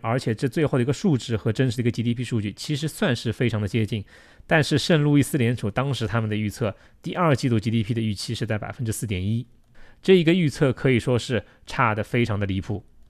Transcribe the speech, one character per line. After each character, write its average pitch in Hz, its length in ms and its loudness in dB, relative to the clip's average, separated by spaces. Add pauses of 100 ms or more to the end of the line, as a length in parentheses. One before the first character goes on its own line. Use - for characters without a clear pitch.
而 117 160 0
且 117 160 -2
这 139 120 -2
最 143 180 0
后 139 120 0
的 120 60 4
一 - 20 -4
个 135 80 0
数 156 240 2
值 117 180 -4
和 113 160 -2
真 127 180 2
实 113 80 -4
的 123 40 -2
一 113 40 0
个 120 60 2
G 113 100 -2
D 117 120 0
P 123 100 -8
数 113 180 -2
据 101 120 -4
其 - 220 -6
实 147 120 -4
算 147 280 0
是 113 160 -4
非 123 180 0
常 107 120 -2
的 104 60 -2
接 110 180 0
近。 104 180 -4 (440)
但 160 160 4
是 147 140 0
圣 151 260 2
路 147 140 4
易 139 40 6
斯 - 160 0
联 120 180 2
储 107 140 -4
当 135 240 -2
时 113 140 -4
他 113 120 -2
们 110 80 -2
的 107 80 -2
预 107 140 -2
测， 101 260 -4 (280)
第 - 100 -6
二 160 220 2
季 135 120 0
度 117 120 2
G 117 100 -2
D 113 140 2
P 120 100 -4
的 117 80 -2
预 110 120 -2
期 117 200 -8
是 110 120 -6
在 107 120 -2
百 - 140 -10
分 - 120 -10
之 110 80 -2
四 - 140 -6
点 92 180 -4
一， 113 220 -2 (560)
这 190 140 8
一 175 80 8
个 160 100 6
预 175 160 2
测 135 240 2
可 - 160 0
以 123 100 4
说 123 180 0
是 113 260 -2 (240)
差 117 260 2
得 107 100 -2
非 120 220 0
常 104 140 -2
的 101 80 -2
离 98 120 -2
谱。 98 240 -6 (260)